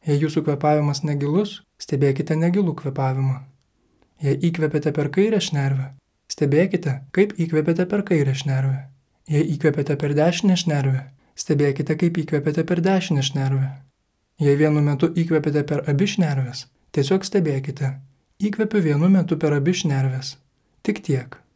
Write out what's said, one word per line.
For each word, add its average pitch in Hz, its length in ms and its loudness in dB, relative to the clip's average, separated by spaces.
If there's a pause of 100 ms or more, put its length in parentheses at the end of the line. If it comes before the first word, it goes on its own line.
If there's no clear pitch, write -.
Jei 147 140 2
jūsų 151 240 -2
kvėpavimas 147 600 0
negilus, 151 560 -2 (180)
stebėkite 139 580 -2
negilų 175 400 0
kvėpavimą. 135 640 -2 (840)
Jei 139 140 2
įkvepiate 160 560 0
per 147 240 -2
kairę 208 240 2
šnervę, 135 540 -2 (320)
stebėkite, 151 680 0 (220)
kaip 208 240 2
įkvepiate 165 480 0
per 202 160 -2
kairę 143 320 2
šnervę. 135 440 -2 (480)
Jei 151 180 2 (100)
įkvepiate 143 400 0
per 143 220 -2
dešinę 175 420 2
šnervę, 135 440 0 (360)
stebėkite, 143 560 0
kaip 170 240 0
įkvepiate 156 480 -2
per 170 160 0
dešinę 185 400 2
šnervę. 135 460 0 (720)
Jei 143 200 4
vienu 151 240 4
metu 147 320 2
įkvepiate 156 480 0
per 147 240 -4
abi 147 200 2
šnerves, 139 580 -2 (260)
tiesiog 190 320 0
stebėkite. 135 680 -2 (460)
Įkvepiu 208 440 0
vienu 151 240 2
metu 185 320 4
per 147 160 2
abi 147 200 2
šnerves. 135 600 -2 (480)
Tik 208 200 -2
tiek. - 360 -4 (160)